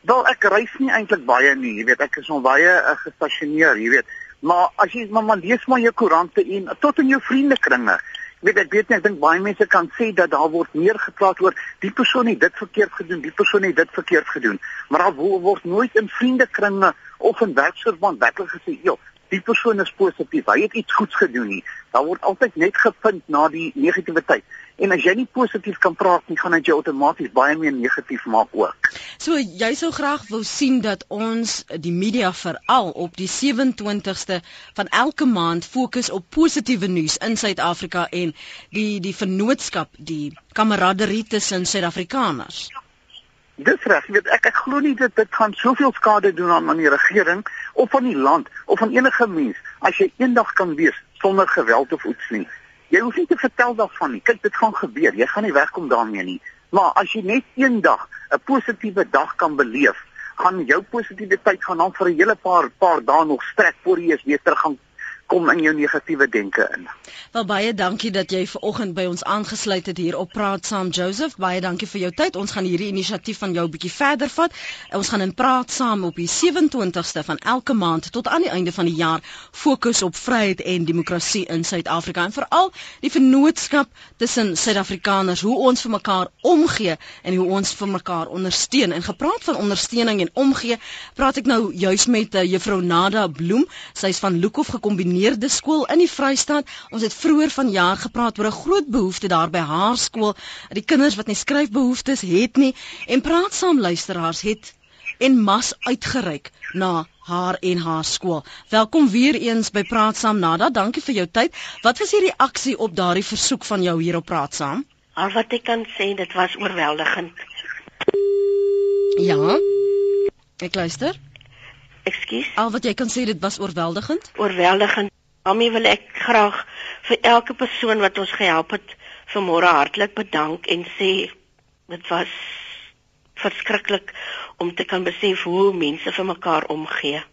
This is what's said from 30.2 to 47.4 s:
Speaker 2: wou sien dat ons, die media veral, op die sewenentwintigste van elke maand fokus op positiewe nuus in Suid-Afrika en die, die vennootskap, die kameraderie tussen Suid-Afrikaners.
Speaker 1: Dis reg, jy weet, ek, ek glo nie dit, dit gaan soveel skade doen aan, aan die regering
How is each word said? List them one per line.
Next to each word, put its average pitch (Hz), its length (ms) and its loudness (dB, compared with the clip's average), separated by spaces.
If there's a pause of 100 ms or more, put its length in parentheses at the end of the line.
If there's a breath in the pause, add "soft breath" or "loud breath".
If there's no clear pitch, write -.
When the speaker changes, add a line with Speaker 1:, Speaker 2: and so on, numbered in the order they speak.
Speaker 2:
wou 220 160 -6
sien 262 360 0
dat 202 280 -4
ons, 226 580 -4
die 165 260 -6
media 196 400 0
veral, 180 580 0
op 175 260 -8
die 185 120 -6
sewenentwintigste 208 1120 -2 (340 loud breath)
van 202 120 -4
elke 269 400 0
maand 170 400 0
fokus 247 440 -4
op 185 200 -6
positiewe 254 560 2
nuus 170 300 0
in 220 200 -2
Suid-Afrika 175 760 -2
en 175 240 -4 (360 loud breath)
die, 208 300 -2
die 185 140 -6
vennootskap, 196 760 -2 (100)
die 151 400 -8 (140)
kameraderie 208 720 2
tussen 202 420 -4
Suid-Afrikaners. 180 1040 -4 (840)
Speaker 1:
Dis - 280 0
reg, 175 220 2
jy 208 60 -12
weet, - 160 2
ek, - 180 2
ek - 80 0
glo - 260 -2
nie 285 140 2
dit, 240 200 0
dit 220 160 2
gaan 214 220 0
soveel 254 400 2
skade 208 400 4
doen 175 180 -2
aan, 165 200 4
aan 160 80 2
die 160 100 4
regering 180 560 2 (300 loud breath)